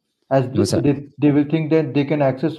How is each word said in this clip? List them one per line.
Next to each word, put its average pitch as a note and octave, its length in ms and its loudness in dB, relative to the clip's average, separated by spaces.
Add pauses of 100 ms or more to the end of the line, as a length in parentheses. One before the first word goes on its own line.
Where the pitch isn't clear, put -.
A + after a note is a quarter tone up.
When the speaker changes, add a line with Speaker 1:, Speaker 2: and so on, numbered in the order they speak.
(300)
Speaker 1:
As C3+ 180 2
Speaker 2:
What's G2+ 240 0
Speaker 1:
they, - 80 2
Speaker 2:
that? C#3 160 2
Speaker 1:
they, D3 120 -12 (100)
they D3 140 2
will D3 120 2
think D3+ 260 -2
that D3+ 240 0
they C#3 100 2
can D3 180 -2
access C#3+ 360 -2